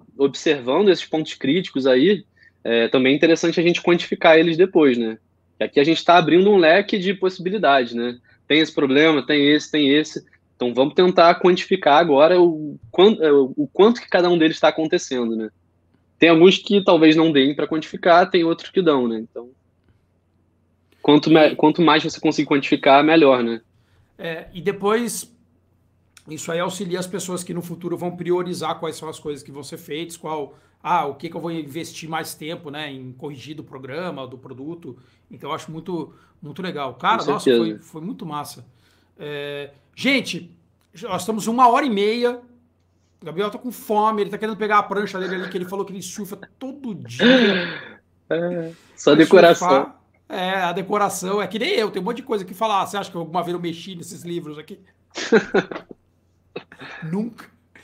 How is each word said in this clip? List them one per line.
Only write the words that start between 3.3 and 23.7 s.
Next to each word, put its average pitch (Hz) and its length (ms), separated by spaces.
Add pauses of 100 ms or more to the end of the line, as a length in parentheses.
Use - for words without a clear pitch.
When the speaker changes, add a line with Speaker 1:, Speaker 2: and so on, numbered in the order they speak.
Speaker 1:
a - 20
gente 170 200
quantificar 175 540
eles 165 200
depois, 156 420
né? 113 180 (400)
Que 110 80
aqui 143 160
a 143 40
gente 156 200
tá 175 140
abrindo 175 320
um 202 80
leque 185 400
de 190 160
possibilidades, 170 800
né? 120 240 (280)
Tem 147 140
esse 156 140
problema, 147 520
tem 147 240
esse, 151 200
tem 147 200
esse. 151 320 (340)
Então 123 180
vamos 139 180
tentar 180 480
quantificar 180 580
agora 165 420
o 156 380 (120)
quan-, 196 300
é, 156 120
o 139 400
quanto 226 300
que - 60
cada 180 200
um 175 80
deles 160 240
tá 160 80
acontecendo, 131 680
né? 110 120 (720)
Tem 156 100
alguns 170 300
que 202 260
talvez 160 320
não 165 160
deem 143 220
pra 151 120
quantificar, 170 640
tem 170 140
outros 165 260
que 190 120
dão, 139 260
né? 113 120
Então, 117 280 (1500)
quanto 151 280
me-, 156 220
Speaker 2:
E - 40
Speaker 1:
quanto 151 260
mais 156 220
você 160 160
conseguir 151 280
quantificar, 139 540
melhor, 151 400
né? 117 180 (580)